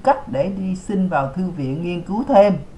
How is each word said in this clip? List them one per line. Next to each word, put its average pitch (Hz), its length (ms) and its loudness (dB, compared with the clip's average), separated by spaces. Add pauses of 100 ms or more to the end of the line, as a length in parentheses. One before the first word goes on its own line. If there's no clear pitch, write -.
cách 269 260 2
để 196 280 -2
đi 190 180 -4
xin 185 340 -2
vào 139 220 0
thư 185 180 -4
viện 143 340 -4
nghiên 175 180 -4
cứu 208 260 -4
thêm. 208 260 6 (240)